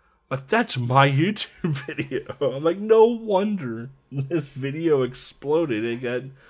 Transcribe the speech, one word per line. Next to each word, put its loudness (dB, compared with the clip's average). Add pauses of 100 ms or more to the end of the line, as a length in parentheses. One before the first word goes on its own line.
(300)
like, -6
"That's 0
my 4
<laughs> 0
YouTube -2 (140)
video." -6
I'm -2
like, 0
"No 6
wonder -2 (220)
this -4
video 0
exploded." -2
It -4
got -4 (280)